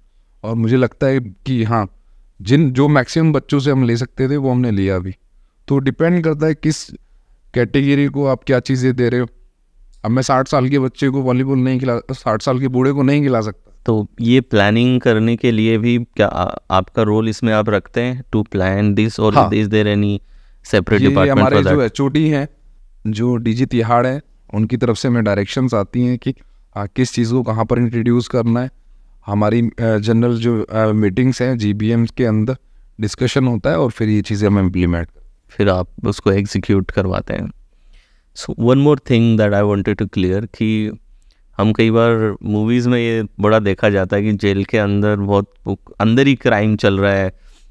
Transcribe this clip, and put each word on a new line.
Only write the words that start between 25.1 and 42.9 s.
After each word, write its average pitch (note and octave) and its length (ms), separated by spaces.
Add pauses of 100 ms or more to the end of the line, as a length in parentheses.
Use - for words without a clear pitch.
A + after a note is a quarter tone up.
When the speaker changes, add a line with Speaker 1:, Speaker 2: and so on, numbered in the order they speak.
Speaker 1:
डायरेक्शंस G#2 500
आती A2 280
हैं B2 160
कि, C#3 160 (420)
आ, G2+ 100
किस B2+ 260
चीज़ A#2 200
को B2+ 100
कहाँ A2+ 220
पर B2 140
इंट्रोड्यूस A#2+ 500
करना A#2 320
है। B2+ 100 (560)
हमारी, G#2 360
अ, A#2 80 (100)
जनरल A2+ 560
जो, A2+ 260
अ, A2 240
मीटिंग्स G#2+ 560
हैं, B2+ 160
जीबीएम G#2+ 480
के - 180
अंदर G#2+ 320 (440)
डिस्कशन B2 460
होता A#2 240
है, E3 80
और C3+ 120
फिर A2 180
ये G#2+ 140
चीज़ें G#2 260
हम G2+ 100
इम्प्लीमेंट F2+ 500 (400)
Speaker 2:
फिर G2+ 200
आप F#2 200 (160)
उसको G2+ 280
एग्जीक्यूट G2 580
करवाते F#2 440
हैं। - 180 (840)
So, - 140
one A#2+ 280
more C#3+ 180
thing A#2 440
that G#2 140
I G2+ 80
wanted G#2 400
to G2 60
clear F#2+ 380
कि A2 520 (580)
हम G#2+ 160
कई A2+ 180
बार A2+ 520
मूवीज A2 440
में B2 120